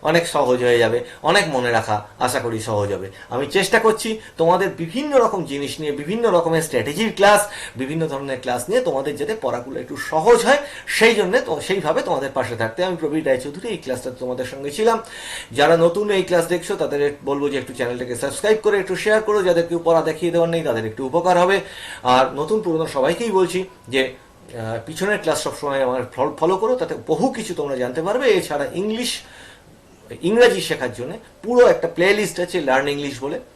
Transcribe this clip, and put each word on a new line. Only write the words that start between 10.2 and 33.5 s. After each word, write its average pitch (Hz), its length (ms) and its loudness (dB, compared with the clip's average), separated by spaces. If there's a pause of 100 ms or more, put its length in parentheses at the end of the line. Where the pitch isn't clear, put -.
হয়, 269 140 4 (280)
সেই 233 280 4
জন্যে 208 260 2
তো, 160 200 -4
সেইভাবে 170 420 0
তোমাদের 139 320 -2
পাশে 117 220 -2
থাকতে 113 280 -2
আমি 185 120 -2
প্রবীর 156 300 -2
রায়চৌধুরী 143 420 -2
এই 208 80 -4
ক্লাসটা 127 340 -6
তোমাদের 127 340 -6
সঙ্গে 139 260 -8
ছিলাম। 226 320 2 (500)
যারা 147 240 6
নতুন 170 340 2
এই 190 120 2
ক্লাস 170 240 2
দেখছো 175 300 -2
তাদের 143 480 0
বলবো 143 240 -2
যে 139 100 -2
একটু 127 160 -8
চ্যানেলটাকে 123 420 -4
সাবস্ক্রাইব 202 460 0
করে 202 160 2
একটু 185 180 -2
শেয়ার 214 260 2
করো, 208 200 2
যাদের 170 240 4
কেউ 170 180 -2
পড়া 165 180 4
দেখিয়ে 160 300 -2
দেওয়ার 170 180 2
নেই 165 120 0
তাদের 113 240 -2
একটু 131 200 -6
উপকার 170 320 2
হবে। 185 220 4 (420)
আর 127 320 4
নতুন 160 280 -2
পুরনো 160 240 0
সবাইকেই 170 440 0
বলছি 190 340 0 (240)
যে, 131 260 0 (400)
আহ, 113 320 -6
পিছনের 185 360 -2
ক্লাস 156 200 0
সবসময় 135 400 -2
আমার 127 200 0 (140)
ফল-, 143 200 -2
ফলো 175 200 2
করো, 226 200 0
তাতে 160 180 -4 (120)
বহু 165 220 2
কিছু 214 260 -6
তোমরা 143 220 -4
জানতে 127 260 -4
পারবে। 233 280 2
এছাড়া 156 440 0
ইংলিশ, 214 460 -4 (1000)
ইংরাজি 208 380 6
শেখার 135 320 -2
জন্য 147 260 -10 (240)
পুরো 240 240 6
একটা 170 220 4
প্লেলিস্ট 196 520 2
আছে 180 200 -2
লার্ন 135 280 2
ইংলিশ 143 340 -4
বলে 143 180 -6 (160)